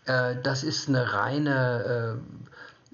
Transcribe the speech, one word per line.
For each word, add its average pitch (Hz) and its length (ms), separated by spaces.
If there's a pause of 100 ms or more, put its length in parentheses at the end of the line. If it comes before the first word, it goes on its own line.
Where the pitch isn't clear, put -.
äh, 123 360
das 135 220
ist 151 260
eine 123 260
reine, 120 1080
äh, - 240 (500)